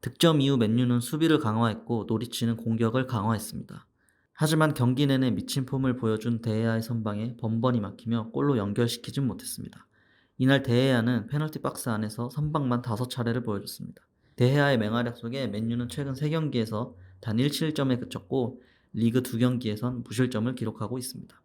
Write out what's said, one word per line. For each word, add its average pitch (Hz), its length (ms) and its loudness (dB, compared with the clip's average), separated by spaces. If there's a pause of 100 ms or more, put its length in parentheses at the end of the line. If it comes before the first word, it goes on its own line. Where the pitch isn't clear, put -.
득점 156 400 4
이후 139 160 4
맨유는 120 420 4
수비를 156 400 2
강화했고 113 680 0
노리치는 113 500 -2
공격을 113 500 0
강화했습니다. 107 800 -4 (460)
하지만 156 420 4
경기 127 320 2
내내 131 240 2
미친 104 340 -4
폼을 131 300 -2
보여준 113 480 -2
데헤아의 113 400 0
선방에 113 540 -4
번번이 113 420 0
막히며 110 500 -4
골로 139 280 2
연결시키진 117 680 -2
못했습니다. - 640 -8 (500)
이날 135 240 4
데헤아는 120 640 2
페널티 151 380 -4
박스 - 260 -6
안에서 110 400 -4
선방만 143 540 0
다섯 120 260 -2
차례를 120 320 -2
보여줬습니다. - 640 -8 (320)
데헤아의 139 420 4
맹활약 117 400 -2
속에 123 300 -6
맨유는 117 420 -4
최근 139 240 -6
세 147 160 -2
경기에서 123 640 -2 (260)
단 113 200 -2
일 143 120 2
실점에 143 460 0
그쳤고 123 640 -4 (320)
리그 117 300 2
두 117 160 -4
경기에선 120 640 0
무실점을 120 500 0
기록하고 110 460 -6
있습니다. - 440 -14